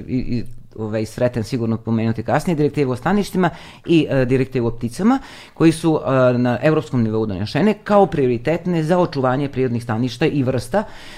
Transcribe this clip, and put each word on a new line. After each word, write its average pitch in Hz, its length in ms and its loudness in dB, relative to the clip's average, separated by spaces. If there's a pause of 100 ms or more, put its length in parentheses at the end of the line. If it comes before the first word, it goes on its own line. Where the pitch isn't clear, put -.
i, 123 360 -2 (300)
ovaj, 110 320 -4
Sreten 120 380 -2
sigurno 113 320 -2
pomenuti 113 460 0
kasnije, 151 340 0
direktivu 143 360 0
o 123 40 -4
staništima 185 540 0 (360)
i, 160 200 4
e, 127 180 2
direktivu 127 420 0
o 117 40 2
pticama, 202 480 -2 (360)
koji 160 180 6
su, 160 280 0
e, 127 380 4
na 123 220 2
evropskom 151 420 0
nivou 110 240 0
donešene 104 480 0
kao 202 320 4
prioritetne 156 760 0
za 175 160 2
očuvanje 135 500 0
prirodnih 123 340 -2
staništa 117 440 -2
i 143 160 2
vrsta 127 420 0 (340)